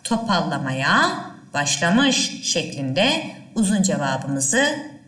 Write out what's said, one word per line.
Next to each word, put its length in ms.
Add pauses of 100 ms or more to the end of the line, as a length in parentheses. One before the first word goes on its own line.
topallamaya 1200 (280)
başlamış 880
şeklinde 920 (200)
uzun 260
cevabımızı 920 (320)